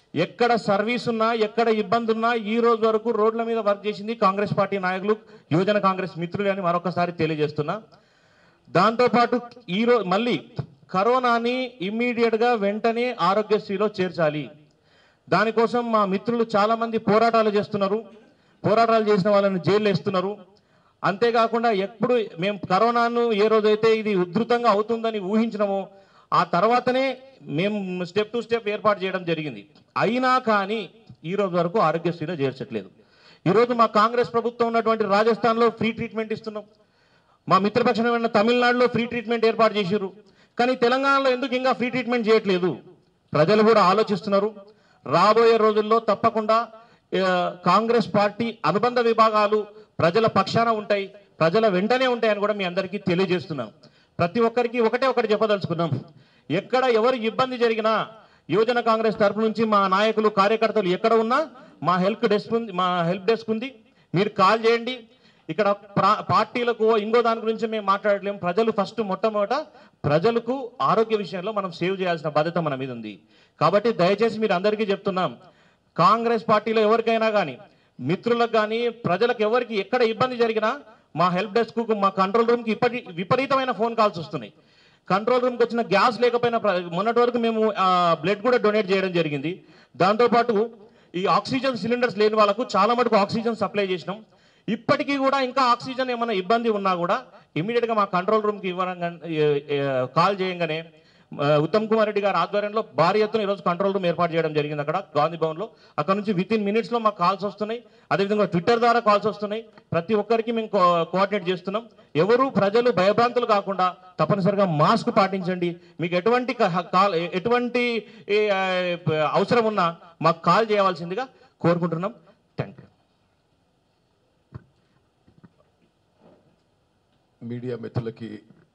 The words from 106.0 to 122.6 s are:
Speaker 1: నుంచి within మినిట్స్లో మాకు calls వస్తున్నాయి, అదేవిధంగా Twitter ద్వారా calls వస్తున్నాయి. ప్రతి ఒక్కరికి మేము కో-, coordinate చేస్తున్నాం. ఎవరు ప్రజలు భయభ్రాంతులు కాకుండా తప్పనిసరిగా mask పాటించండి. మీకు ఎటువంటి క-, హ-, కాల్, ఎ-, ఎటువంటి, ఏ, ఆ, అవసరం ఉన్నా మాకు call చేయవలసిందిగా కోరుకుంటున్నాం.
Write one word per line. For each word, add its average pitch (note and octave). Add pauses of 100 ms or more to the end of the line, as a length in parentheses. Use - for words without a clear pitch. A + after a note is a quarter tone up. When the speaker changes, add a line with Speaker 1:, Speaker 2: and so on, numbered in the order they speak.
Speaker 1:
నుంచి G#3
within G3
మినిట్స్లో G#3+
మాకు G#3+
calls F3+
వస్తున్నాయి, G#3+ (280)
అదేవిధంగా G3+
Twitter F3+
ద్వారా A#3
calls G#3
వస్తున్నాయి. G#3 (280)
ప్రతి E3
ఒక్కరికి A3+
మేము A3+
కో-, F3+
coordinate F#3
చేస్తున్నాం. G3 (280)
ఎవరు A#3+
ప్రజలు G3+
భయభ్రాంతులు A#3
కాకుండా F#3+ (240)
తప్పనిసరిగా G3
mask F#3
పాటించండి. F#3 (240)
మీకు E3+
ఎటువంటి A#3+
క-, A#3+
హ-, F3+
కాల్, F#3
ఎ-, E3
ఎటువంటి, A#3+ (220)
ఏ, G#3+
ఆ, G3 (760)
అవసరం G3+
ఉన్నా F#3 (260)
మాకు E3
call G#3
చేయవలసిందిగా F#3+ (320)
కోరుకుంటున్నాం. E3+ (460)